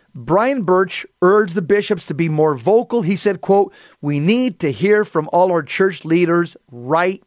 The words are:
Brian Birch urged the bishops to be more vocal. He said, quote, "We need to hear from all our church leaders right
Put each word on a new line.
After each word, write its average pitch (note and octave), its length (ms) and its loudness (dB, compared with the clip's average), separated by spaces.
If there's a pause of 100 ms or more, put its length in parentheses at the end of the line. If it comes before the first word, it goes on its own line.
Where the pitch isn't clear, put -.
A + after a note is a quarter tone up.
(140)
Brian G#3 480 0
Birch F#3 440 0 (160)
urged G3 320 2
the G3 80 -2
bishops G3+ 440 -2
to - 80 -6
be E3 140 -2
more D#3 260 2
vocal. G#3 460 0
He F#3+ 160 -2
said, G3 240 -2
quote, G3 320 2 (300)
"We D3 180 -2
need A3 400 0
to D3+ 100 -2
hear G3 360 0
from D#3 260 -4
all F3+ 180 4
our E3+ 120 0
church F#3 420 -2
leaders E3+ 500 0 (160)
right D#3+ 560 -2